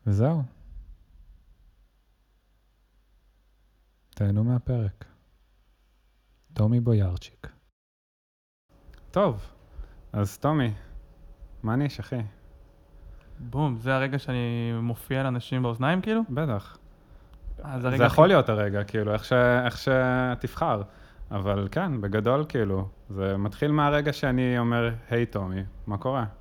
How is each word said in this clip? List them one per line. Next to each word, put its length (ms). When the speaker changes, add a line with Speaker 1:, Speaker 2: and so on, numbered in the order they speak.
Speaker 1:
וזהו. 360
תהנו 340
מהפרק. 720
טומי 240
בויארצ'יק. 680
טוב, 400
אז 240
טומי, 360
מה 120
ניש, 240
אחי? 220
Speaker 2:
בום, 380
זה 180
הרגע 240
שאני 520
מופיע 420
לאנשים 400
באוזניים, 380
כאילו? 280
Speaker 1:
בטח. 480
Speaker 2:
אז 180
Speaker 1:
זה 60
Speaker 2:
הרגע 180
Speaker 1:
יכול 180
Speaker 2:
הכי 100
Speaker 1:
להיות 160
הרגע, 340
כאילו, 300
איך 120
ש-, 80
איך 120
שתבחר. 1040
אבל 400
כן, 300
בגדול, 480
כאילו, 400
זה 280
מתחיל 340
מהרגע 420
שאני 460
אומר, 340
"היי, 160
טומי, 380
מה 100
קורה?" 280